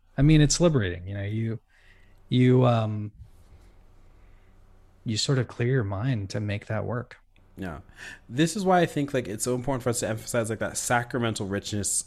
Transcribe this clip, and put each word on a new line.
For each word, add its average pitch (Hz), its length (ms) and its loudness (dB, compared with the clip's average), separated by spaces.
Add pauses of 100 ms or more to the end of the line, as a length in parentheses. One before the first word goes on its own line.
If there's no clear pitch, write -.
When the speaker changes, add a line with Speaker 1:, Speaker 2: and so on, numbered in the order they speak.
(160)
Speaker 1:
I 135 60 4
mean, 156 180 8
it's 143 180 4
liberating. 101 480 2
You 98 80 -8
know, 101 80 -6
you, 110 380 -4 (720)
you, 127 360 6
um, 110 460 0 (1900)
you 110 120 -4
sort 135 220 0
of 117 100 -2
clear 120 200 -4
your 127 160 2
mind 101 460 -4
to 120 100 -6
make 101 260 -4
that 104 180 -4
work. 113 320 -8 (400)
Speaker 2:
Yeah. 87 220 -10 (500)
This 156 280 0
is 196 80 -6
why 185 160 4
I 165 60 4
think, 143 260 -4
like, 127 160 -2
it's 107 160 -6
so 123 100 0
important 123 280 -4
for 123 80 0
us 117 100 -2
to 95 80 -4
emphasize, 110 420 -4
like, 107 100 -4
that 101 160 -6
sacramental 117 680 -2
richness 98 600 -4